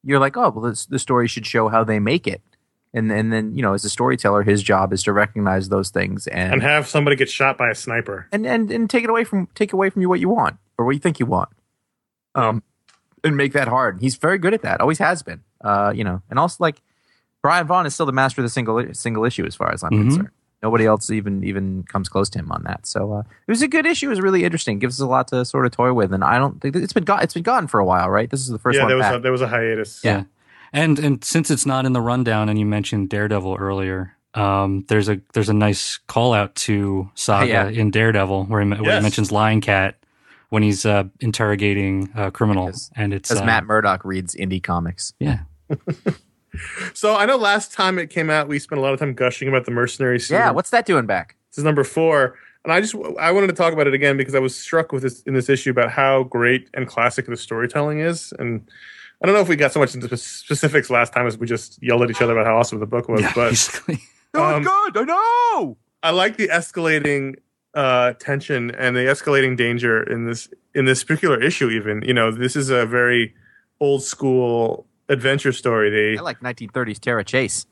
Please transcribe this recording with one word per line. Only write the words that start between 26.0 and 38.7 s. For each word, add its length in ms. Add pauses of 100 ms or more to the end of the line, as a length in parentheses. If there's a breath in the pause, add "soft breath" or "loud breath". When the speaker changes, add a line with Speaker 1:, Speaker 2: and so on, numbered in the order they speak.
Speaker 1:
And 100
I 140
don't 240
think 140
it's 180
been 100
go-, 140
it's 160
been 80
gone 260
for 120
a 60
while, 260
right? 180
This 120
is 80
the 100
first 160
Speaker 2:
Yeah, 80
Speaker 1:
one 60
Speaker 2:
there 80
was 80
Speaker 1:
back. 100
Speaker 2:
a, 40
there 120
was 100
a 60
hiatus. 560
Speaker 3:
Yeah. 140
Speaker 1:
Yeah. 60 (500 soft breath)
Speaker 3:
And, 260
and 240
since 280
it's 140
not 220
in 60
the 60
rundown, 480
and 120
you 60
mentioned 440
Daredevil 460
earlier, 600 (200)
um, 520
there's 220
a, 100 (140)
there's 160
a 40
nice 440 (100)
call 240
out 240
to 600
Saga 340
Speaker 1:
Yeah. 180
Speaker 3:
in 240
Daredevil 540
where 160
he, 60
me-, 100